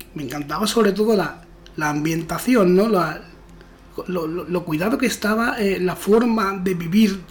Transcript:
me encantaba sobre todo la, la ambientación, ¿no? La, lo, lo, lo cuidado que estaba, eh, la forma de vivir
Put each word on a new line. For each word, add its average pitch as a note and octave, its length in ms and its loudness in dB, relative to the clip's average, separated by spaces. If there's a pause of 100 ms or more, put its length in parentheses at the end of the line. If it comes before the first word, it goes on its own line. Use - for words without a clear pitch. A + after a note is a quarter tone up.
(160)
me D3+ 80 -8
encantaba D3 440 -6
sobre G#3 240 2
todo G#3+ 240 2
la, E3 260 -2 (340)
la D#3 140 -2
ambientación, E3 840 2
¿no? G#3 140 4
La, E3 320 0 (840)
lo, F3 200 -4
lo, E3 160 -6
lo F3 220 -4
cuidado F3 320 -2
que B3+ 100 -2
estaba, A3+ 520 -2
eh, G3 200 0
la F3+ 160 -2
forma A3 600 2
de F#3 180 -2
vivir F#3+ 560 2